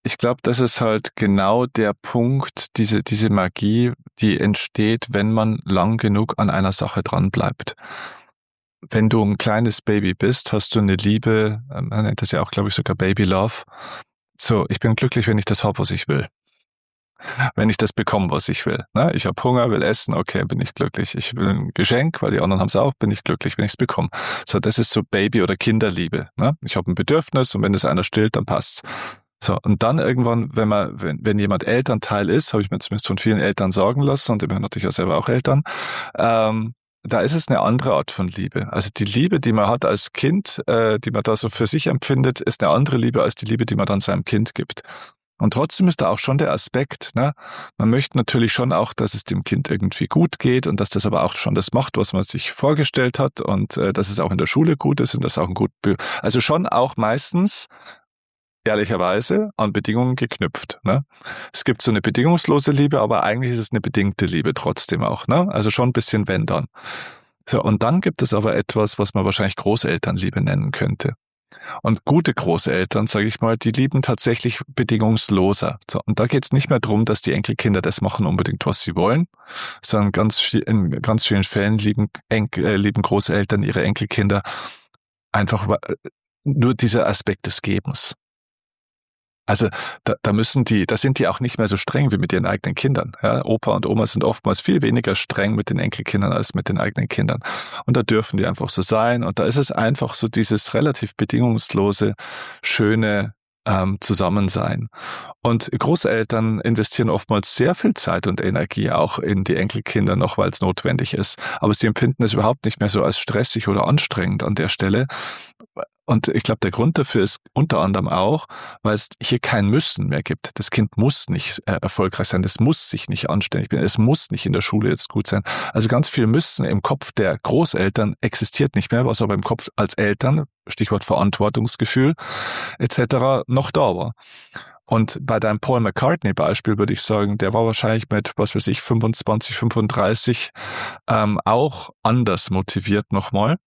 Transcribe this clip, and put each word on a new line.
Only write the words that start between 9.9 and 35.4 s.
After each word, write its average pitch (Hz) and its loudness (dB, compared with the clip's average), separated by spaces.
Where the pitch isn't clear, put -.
bist, - 0
hast 107 -2
du 113 4
eine 98 4
Liebe, 107 2
ähm, - -6
man 107 0
nennt 107 -2
das - 0
ja 78 2
auch, - -4
glaub 104 0
ich, 98 -2
sogar - -2
Baby 98 2
Love. 95 0
So, - 2
ich 98 -4
bin 110 2
glücklich, 123 0
wenn 107 2
ich 98 0
das - 0
hab, 110 0
was 135 0
ich - -4
will. 71 0
Wenn 110 4
ich - 2
das 107 0
bekomme, 101 0
was - 0
ich - -4
will. - -2
Ne? 135 2
Ich - -2
hab - -4
Hunger, 123 2
will 95 2
essen, 110 2
okay, 92 -2
bin - -2
ich - -4
glücklich. - -4
Ich - -4
will 98 -2
ein 98 -2
Geschenk, 131 0
weil 101 0
die 104 0
anderen 92 2
haben's - 0
auch, 127 4
bin 104 2
ich 104 -2
glücklich, - -2
wenn - 0
ich's - -2
bekomme. - -2
So, 98 0
das - 0
ist 113 2
so 107 2
Baby- 101 2
oder 95 2
Kinderliebe. 101 0
Ne? 135 0
Ich - -8
hab 95 0
ein 90 0
Bedürfnis 147 0
und 107 0
wenn 101 2
es 92 0
einer 87 2
stillt, 107 2
dann - 0
passt's. - -2
So, 90 0
und 104 0
dann 131 2
irgendwann, 117 2
wenn 107 2
man, 104 0
wenn, 80 -4
wenn 104 2
jemand 101 0
Elternteil 107 0
ist, 135 2
habe 104 2
ich 95 -4
mir 98 -6
zumindest - -6
von 95 -2
vielen 107 2
Eltern 95 0
sagen 107 2
lassen, 139 0
und 104 0
ich - -2
bin 92 -2
natürlich - -4
auch - -2
selber 92 0
auch - -2
Eltern, 135 2